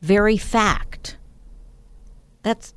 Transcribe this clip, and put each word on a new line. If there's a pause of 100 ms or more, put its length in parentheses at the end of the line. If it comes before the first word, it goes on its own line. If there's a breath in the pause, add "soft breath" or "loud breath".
very
fact, (1200)
that's,